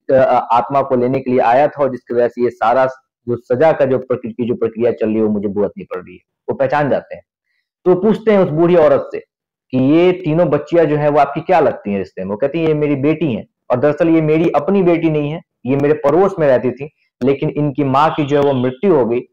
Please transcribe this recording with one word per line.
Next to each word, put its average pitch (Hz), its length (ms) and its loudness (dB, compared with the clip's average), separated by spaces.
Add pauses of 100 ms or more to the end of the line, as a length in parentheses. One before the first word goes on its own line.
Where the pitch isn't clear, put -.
(140)
अ, 127 380 2
आत्मा 131 300 0
को 131 140 -2
लेने 127 240 0
के 127 120 -6
लिए 123 80 2
आया 131 280 4
था 147 160 -4
और 131 80 0
जिसकी 123 220 -10
वजह 120 140 2
से 120 160 -4
ये 120 60 2
सारा 120 360 0 (440)
जो 117 60 -2
सजा 127 360 0
का 143 140 0
जो 127 120 0
प्रक्रि-, 117 360 -6
की 120 140 -4
जो 117 80 -2
प्रक्रिया 113 360 -2
चल 110 160 -4
रही 110 80 -2
है 110 80 0
वो 107 60 0
मुझे 104 180 -4
भुगतनी 98 360 -6
पड़ 90 160 -10
रही 90 140 -20
है। 90 80 -20 (280)
वो 117 60 -4
पहचान 139 340 -2
जाते 92 260 -4
हैं। 87 80 -18 (640)
तो 180 100 4
पूछते 214 360 0
हैं 202 80 4
उस 175 100 2
बूढ़ी 170 260 2
औरत 139 360 2
से - 120 -10 (480)
कि 127 60 -2
"ये 160 340 4
तीनों 170 380 0
बच्चियां 160 360 0
जो 151 100 0
है 147 140 0
वो 147 100 2
आपकी 143 220 0
क्या - 180 2
लगती - 320 -2
हैं 98 80 -2
रिश्ते 92 240 -10
में?" 95 80 -8
वो 104 60 -6
कहती 143 240 -2
है 160 60 0
"ये 156 60 2
मेरी 147 220 0
बेटी 151 380 -2
हैं।" 90 140 -8 (240)
और 123 80 0
दरअसल 147 300 0
ये 165 120 4
मेरी 160 280 2
अपनी 190 340 0
बेटी 165 260 2
नहीं 147 220 -2
है, 170 100 -10 (240)
ये 127 100 0
मेरे 143 180 2
पड़ोस 170 460 2
में 151 80 2
रहती 123 240 2
थी, 139 220 -12 (300)
लेकिन 139 260 0
इनकी 147 340 -2
माँ 139 260 2
की 160 140 -4
जो 143 140 0
है 143 60 2
वो 143 100 2
मृत्यु 127 420 0
हो 127 100 2
गई 120 160 -2 (120)